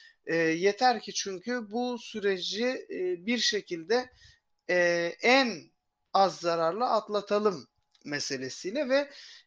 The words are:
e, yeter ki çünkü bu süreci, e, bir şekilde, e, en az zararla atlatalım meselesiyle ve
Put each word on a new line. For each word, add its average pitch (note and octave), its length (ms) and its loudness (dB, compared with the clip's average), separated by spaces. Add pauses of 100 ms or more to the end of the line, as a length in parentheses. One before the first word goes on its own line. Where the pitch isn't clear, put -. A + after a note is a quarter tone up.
(260)
e, D#3+ 100 0
yeter F#3+ 680 2
ki G3+ 120 -12
çünkü G3+ 580 -6
bu B3 280 -2
süreci, F#3+ 680 -4
e, F3+ 600 -4
bir A#3 120 0
şekilde, G3+ 720 -2 (600)
e, F3+ 60 2 (460)
en A#3 500 4 (420)
az F#3 260 4
zararla E3+ 500 0
atlatalım G#3 760 0 (380)
meselesiyle D3 840 -6
ve C#4 220 0 (360)